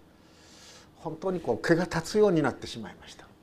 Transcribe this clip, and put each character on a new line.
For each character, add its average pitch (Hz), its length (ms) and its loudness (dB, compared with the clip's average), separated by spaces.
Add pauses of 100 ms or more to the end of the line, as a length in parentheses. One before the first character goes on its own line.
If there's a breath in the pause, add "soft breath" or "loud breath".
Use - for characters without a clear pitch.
(1000 loud breath)
本 156 160 -10
当 190 160 -4
に 180 80 -2
こ 127 140 0
う 107 120 -4
毛 170 100 6
が 175 100 0
立 170 160 -4
つ - 160 -2
よ 214 100 6
う 196 40 4
に 160 100 4
な 135 80 2
っ 110 60 -6
て - 120 -12
し - 120 -10
ま 107 100 -12
い - 100 -18
ま - 80 -20
し - 80 -20
た。 - 100 -20 (180)